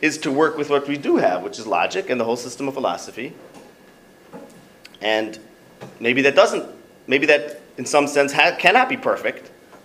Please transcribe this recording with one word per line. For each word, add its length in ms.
is 160
to 120
work 260
with 140
what 160
we 100
do 200
have, 260
which 160
is 80
logic 440
and 100
the 40
whole 120
system 320
of 60
philosophy. 580
And 360
maybe 240
that 140
doesn't, 280
maybe 180
that 340
in 100
some 200
sense 260
ha-, 260
cannot 300
be 80
perfect, 540